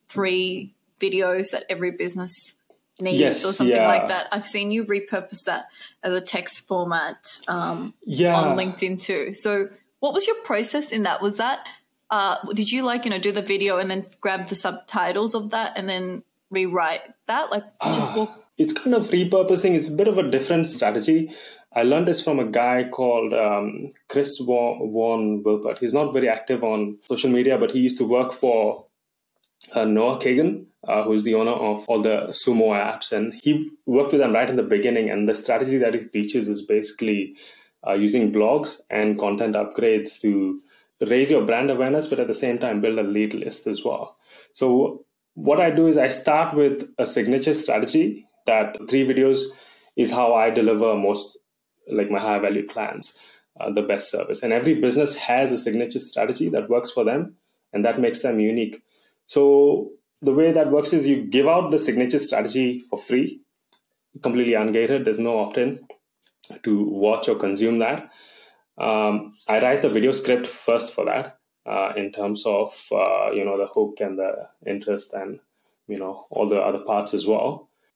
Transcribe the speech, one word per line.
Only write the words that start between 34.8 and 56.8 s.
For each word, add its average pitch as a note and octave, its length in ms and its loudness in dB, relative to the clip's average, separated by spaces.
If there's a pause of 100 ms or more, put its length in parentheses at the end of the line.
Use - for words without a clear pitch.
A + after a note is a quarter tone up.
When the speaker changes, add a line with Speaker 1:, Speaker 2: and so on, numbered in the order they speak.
Speaker 2:
And G#2 180 0
the A2 60 2
strategy C3 440 0
that A#2 160 2
he A#2 60 -4
teaches G#2 480 -2
is G#2 140 -4
basically, G#2+ 760 -2 (500)
uh, G2 60 0
using G#2 400 2
blogs A2+ 480 0 (100)
and G#2+ 280 0
content G#2 360 -2
upgrades G#2+ 680 0
to G2 380 0 (460)
raise C3 240 2
your C3+ 140 4
brand A#2+ 260 0
awareness, C3+ 380 0
but C3 100 -2
at A#2+ 80 0
the A2 80 -4
same A#2+ 240 -2
time A#2 220 -2
build A2 180 0
a G#2+ 60 0
lead G#2 300 0
list - 340 -8
as G2+ 160 -6
well. - 320 -6 (360)
So B2+ 520 2 (300)
what D3+ 260 2
I E3+ 100 4
do E3 160 4
is D#3 100 4
I C3 120 4
start D#3 480 0
with C#3+ 420 2
a A#2 80 0
signature C3 480 0
strategy D#3 720 0 (200)
that G#2+ 300 2 (120)
three C3 180 2
videos C3+ 380 4 (520)
is A2+ 140 2
how A#2+ 240 2
I A2+ 160 4
deliver A2 460 2
most, G2+ 420 -2 (500)
like, G#2 220 -2
my G2 80 0
high G#2 200 0
value G2+ 280 -2
clients, - 500 -10 (440)
uh, - 100 -4
the G2+ 120 0
best G2 280 -2
service. - 320 -4
And A2+ 100 0
every C3 220 2
business C#3 420 2
has B2+ 360 0
a A#2 60 -2
signature A#2 420 -2
strategy A2 480 -4
that G#2+ 220 -2
works A#2+ 200 0